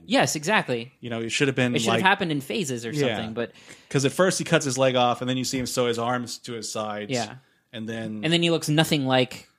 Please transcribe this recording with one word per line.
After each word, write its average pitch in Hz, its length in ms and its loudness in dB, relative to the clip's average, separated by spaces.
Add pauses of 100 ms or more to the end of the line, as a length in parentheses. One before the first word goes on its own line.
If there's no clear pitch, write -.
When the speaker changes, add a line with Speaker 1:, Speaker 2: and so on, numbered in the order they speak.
Speaker 1:
Yes, 247 280 2
exactly. 151 560 0 (100)
Speaker 2:
You 123 100 -8
know, 113 100 -4
it 117 80 -4
should 139 200 2
have 135 60 -4
been, 123 200 2
Speaker 1:
It 117 60 2
should 113 100 0
have 113 60 4
Speaker 2:
like 117 60 0
Speaker 1:
happened 190 280 4
in 147 100 -2
phases 135 420 -4
or 117 60 -6
Speaker 2:
Yeah. 135 260 0
Speaker 1:
something, 110 200 -6
but 117 160 -4 (400)
Speaker 2:
'Cause 139 140 2
at 127 60 4
first 180 280 2
he 170 40 -4
cuts 151 220 2
his 127 140 -2
leg 131 160 4
off, 120 260 2
and 127 80 -4
then 131 80 0
you 127 60 -4
see 127 160 -4
him 123 80 -4
sew 123 180 -2
his 117 140 0
arms 120 400 -4
to 127 140 -12
his 110 180 -10
sides. 107 400 -6
Speaker 1:
Yeah. 117 240 -4 (360)
Speaker 2:
And 110 160 -10
then 110 360 -8
Speaker 1:
And 160 100 0
then 170 80 2
he 170 80 2
looks 160 200 0
nothing 151 360 4
like 131 420 0 (120)